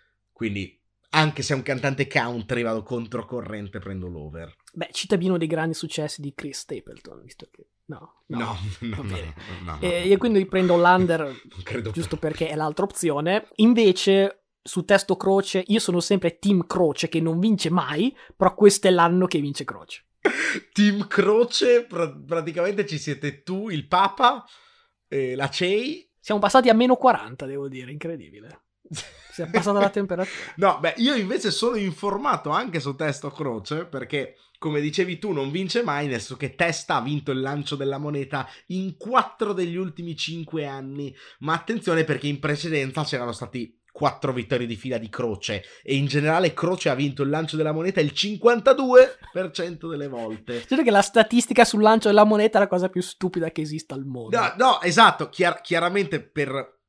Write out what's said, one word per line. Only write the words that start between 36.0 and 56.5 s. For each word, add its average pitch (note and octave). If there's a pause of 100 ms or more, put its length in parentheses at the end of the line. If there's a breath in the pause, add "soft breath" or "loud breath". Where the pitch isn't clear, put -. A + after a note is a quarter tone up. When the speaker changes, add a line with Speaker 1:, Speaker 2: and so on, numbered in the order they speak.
Speaker 1:
nel B2
senso A#2
che -
Testa E3+
ha B2+
vinto C#3+
il C3
lancio C#3
della C#3
moneta C#3+ (180 loud breath)
in F#3
quattro A3+
degli F3
ultimi E3+
cinque D#3+
anni. C3+ (240 loud breath)
Ma D3+
attenzione, E3+
perché D3
in C#3+
precedenza D3
c'erano B2
stati A#2+ (120)
quattro C3+
vittorie B2
di A#2
fila B2
di A2
Croce, G#2+ (200 loud breath)
e C#3
in C#3
generale D#3
Croce F3
ha C3
vinto C#3
il C#3
lancio D#3
della D#3
moneta E3+
il D3
cinquantadue B3 (140)
per F3+
cento E3+
delle C#3+
volte. A#2
Speaker 2:
Credo C4+
che A#3+
la G3+
statistica A#3
sul G#3+
lancio A3
della G#3
moneta G#3+
è G3
la G3
cosa F3+
più F#3
stupida F3
che D#3
esista D3+
al C3+
mondo. B2+
Speaker 1:
No, G3
no, B3
esatto, F3
chiar-, F3
chiaramente F3
per, C3+